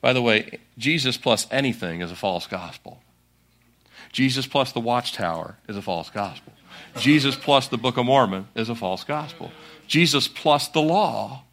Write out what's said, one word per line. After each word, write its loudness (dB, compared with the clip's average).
By 4
the 2
way, 0
Jesus 0
plus 0
anything -4
is -10
a -14
false -4
gospel. -14
Jesus 0
plus 2
the -4
Watchtower -2
is -8
a -8
false -6
gospel. -8
Jesus 4
plus 2
the -6
Book -2
of 0
Mormon 4
is -4
a -4
false -4
gospel. -8
Jesus 2
plus 0
the 2
law 0